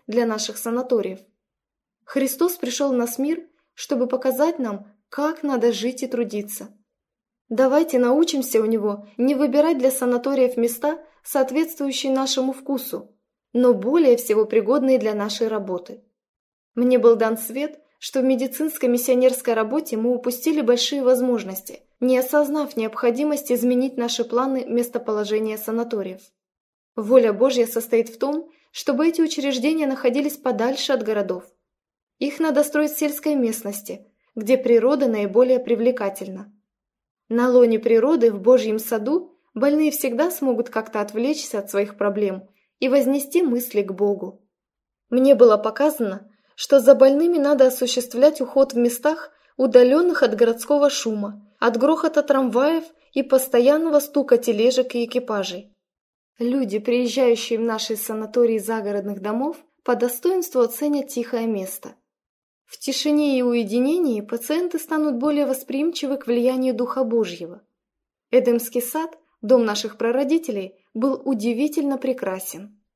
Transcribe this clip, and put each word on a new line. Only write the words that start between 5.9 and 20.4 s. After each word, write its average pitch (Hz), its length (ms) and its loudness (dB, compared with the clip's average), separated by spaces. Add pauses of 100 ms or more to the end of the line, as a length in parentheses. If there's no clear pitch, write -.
и 262 60 -8
трудиться. 208 680 -8 (720)
Давайте 262 520 2
научимся 262 600 0
у 220 40 0
него 214 420 -2 (100)
не 262 200 0
выбирать 294 420 2
для 254 140 2
санаториев 254 640 0
места, 247 420 -2 (240)
соответствующие 277 880 -2
нашему 262 400 -2
вкусу, - 640 -8 (380)
но 247 200 4
более 247 440 4
всего 220 300 2
пригодные 247 520 2
для 214 160 -2
нашей 208 320 -4
работы. 185 560 -6 (720)
Мне 247 240 4
был 233 160 6
дан 220 240 -2
свет, 285 420 -8 (200)
что - 200 -4
в 247 40 2
медицинско-миссионерской 254 1300 0
работе 226 420 -4
мы 233 180 0
упустили 247 460 -4